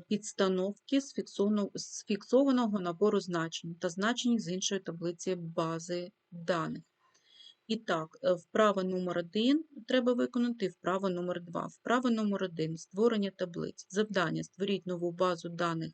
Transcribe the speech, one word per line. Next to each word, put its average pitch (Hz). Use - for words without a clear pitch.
підстановки 202
з -
фіксовано-, 202
з -
фіксованого 240
набору 190
значень 170
та 180
значень 233
з 165
іншої 190
таблиці 175
бази 170
даних. 165
І 220
так, 170
е, 180
вправа 196
номер 180
один 233
треба 247
виконати, 240
вправа 185
номер 180
два. 170
Вправа 247
номер 208
один. 165
Створення 208
таблиць. 170
Завдання: 185
створіть 190
нову 175
базу 175
даних 165